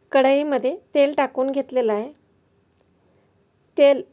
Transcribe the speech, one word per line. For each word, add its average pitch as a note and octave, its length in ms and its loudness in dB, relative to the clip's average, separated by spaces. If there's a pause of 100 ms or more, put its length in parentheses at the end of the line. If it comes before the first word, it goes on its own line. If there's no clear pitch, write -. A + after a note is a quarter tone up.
(120)
कढईमध्ये C#4 640 0 (180)
तेल C#4+ 200 2
टाकून C4+ 360 -2
घेतलेलं B3+ 420 -4
आहे. A3+ 200 -6 (1600)
तेल C#4 260 4 (100)